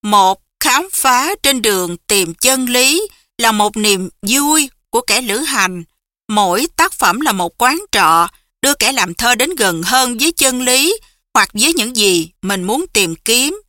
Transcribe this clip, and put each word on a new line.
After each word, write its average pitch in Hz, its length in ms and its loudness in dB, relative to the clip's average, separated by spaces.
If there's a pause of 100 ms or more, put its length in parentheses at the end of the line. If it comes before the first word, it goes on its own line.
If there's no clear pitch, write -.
Một 196 380 2 (180)
khám 302 340 0
phá 269 500 0
trên 269 180 0
đường 180 360 -2
tìm 185 360 -2
chân 262 320 0
lý 262 420 0 (300)
là 226 140 2
một 208 260 0
niềm 196 320 0 (120)
vui 285 480 0 (200)
của 240 120 0
kẻ 247 200 -2
lữ 214 160 -4
hành. 196 460 -4 (460)
Mỗi 208 460 0
tác 349 180 0
phẩm 214 280 0
là 294 100 0
một 180 300 -4
quán 277 180 2 (120)
trọ, 170 360 4 (340)
đưa 285 120 2
kẻ 240 180 0
làm 180 220 -2
thơ 240 220 0
đến 294 200 -2
gần 180 280 -2
hơn 247 340 0
với 302 140 0
chân 254 300 0
lý 269 360 2 (360)
hoặc 202 200 2
với 262 200 0
những 247 220 -2
gì 180 340 2 (120)
mình 185 220 -4
muốn 254 300 -2
tìm 175 220 0
kiếm. 277 540 -2